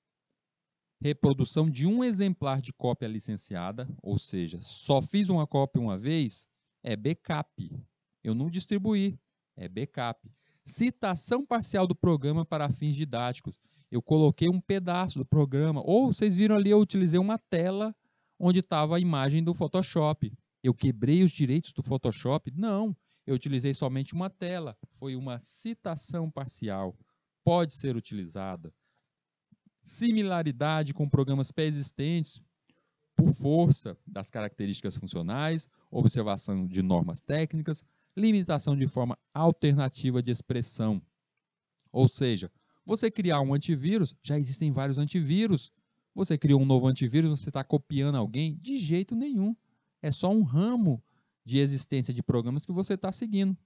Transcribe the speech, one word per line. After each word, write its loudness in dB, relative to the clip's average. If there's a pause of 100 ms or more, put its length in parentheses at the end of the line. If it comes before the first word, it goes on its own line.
(1000)
Reprodução 0
de -2
um 2
exemplar -2
de -12
cópia -4
licenciada, -8 (160)
ou -4
seja, -8
só 0
fiz 0
uma 2
cópia 0
uma -2
vez, -4 (360)
é -4
backup. -6 (540)
Eu -2
não -2
distribuí, -2 (360)
é -12
backup. -8 (340)
Citação -2
parcial 0
do 0
programa 0
para -2
fins -2
didáticos. -4 (300)
Eu 0
coloquei 4
um 2
pedaço -2
do -4
programa, 2
ou 4
vocês 2
viram 4
ali, 4
eu 8
utilizei 4
uma 0
tela -2 (440)
onde 4
tava 0
a 2
imagem 2
do 0
Photoshop. 0 (280)
Eu 4
quebrei 2
os 6
direitos -2
do -8
Photoshop? -4
Não, -2 (300)
eu -2
utilizei -2
somente -4
uma -4
tela. -10 (220)
Foi -10
uma -8
citação -8
parcial. -8 (460)
Pode 2
ser -6
utilizada. -10 (1080)
Similaridade 0
com -2
programas 2
pré-existentes -4 (720)
por 6
força 2
das -12
características -6
funcionais, -4 (240)
observação 0
de -2
normas 0
técnicas, -4 (320)
limitação 0
de 0
forma -4 (160)
alternativa 2
de -2
expressão. -4 (920)
Ou 6
seja, -2 (340)
você 0
criar 2
um 2
antivírus, 0
já -2
existem -2
vários -2
antivírus. 0 (440)
Você 0
criou 6
um 4
novo 4
antivírus, 2
você -4
tá -6
copiando 0
alguém? -2
De -6
jeito -2
nenhum. -2 (460)
É -4
só -2
um 4
ramo 2 (420)
de 0
existência -2
de -6
programas -4
que -12
você -4
tá -6
seguindo. -4